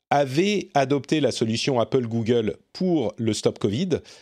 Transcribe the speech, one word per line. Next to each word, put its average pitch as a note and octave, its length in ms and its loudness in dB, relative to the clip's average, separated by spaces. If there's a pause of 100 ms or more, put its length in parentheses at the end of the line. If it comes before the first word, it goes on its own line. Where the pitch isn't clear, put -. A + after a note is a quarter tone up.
avaient D3 680 0
adopté C#3+ 460 0
la A#2+ 100 2
solution A#2 480 0
Apple A#2+ 260 0
Google A2+ 520 0 (140)
pour E3 460 -2
le A2 160 0
Stop - 240 0
covid, D3+ 440 -2 (200)